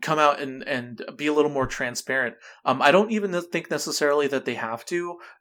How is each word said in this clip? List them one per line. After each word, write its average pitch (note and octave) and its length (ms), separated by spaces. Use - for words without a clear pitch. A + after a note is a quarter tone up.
come D#3 180
out D3 220
and, C3+ 260
and A#2+ 340
be D3 120
a D3+ 60
little D3 180
more C3 160
transparent. B2 680
Um, C3 160
I C#3+ 100
don't G#3+ 200
even G3+ 220
think E3+ 260
necessarily D3 580
that C3+ 160
they A#2+ 120
have A#2 300
to F3 340